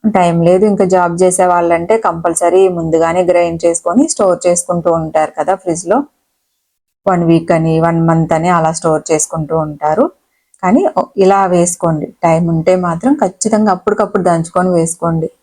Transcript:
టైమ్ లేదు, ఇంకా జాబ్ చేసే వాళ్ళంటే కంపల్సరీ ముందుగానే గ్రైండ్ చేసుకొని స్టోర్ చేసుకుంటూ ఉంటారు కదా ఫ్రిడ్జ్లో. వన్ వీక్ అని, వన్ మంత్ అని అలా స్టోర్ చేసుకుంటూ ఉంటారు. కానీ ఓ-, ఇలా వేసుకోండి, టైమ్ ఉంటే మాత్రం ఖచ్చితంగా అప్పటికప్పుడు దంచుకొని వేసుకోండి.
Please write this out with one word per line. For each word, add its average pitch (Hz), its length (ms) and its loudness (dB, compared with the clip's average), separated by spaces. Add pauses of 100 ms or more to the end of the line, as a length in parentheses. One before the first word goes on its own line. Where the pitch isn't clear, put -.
(100)
టైమ్ 175 340 2
లేదు, 185 200 4
ఇంకా 208 200 2
జాబ్ 180 380 0
చేసే 185 240 2
వాళ్ళంటే 170 500 0
కంపల్సరీ 175 720 0
ముందుగానే 165 540 0
గ్రైండ్ 170 420 0
చేసుకొని 175 440 0
స్టోర్ 180 380 0
చేసుకుంటూ 175 460 -2
ఉంటారు 156 460 -2
కదా 170 160 -2
ఫ్రిడ్జ్లో. 180 500 -4 (1040)
వన్ 175 160 0
వీక్ 165 280 2
అని, 160 280 0
వన్ 165 260 0
మంత్ 165 260 0
అని 160 160 -2
అలా 165 240 0
స్టోర్ 156 300 -2 (100)
చేసుకుంటూ 160 460 -4
ఉంటారు. 156 540 -2 (500)
కానీ 233 240 2 (120)
ఓ-, - 80 -4 (100)
ఇలా 196 300 2
వేసుకోండి, 175 760 -2
టైమ్ 165 260 2
ఉంటే 165 280 0
మాత్రం 180 380 -2
ఖచ్చితంగా 214 580 0
అప్పటికప్పుడు 202 500 -2
దంచుకొని 175 460 0
వేసుకోండి. 165 600 -2 (120)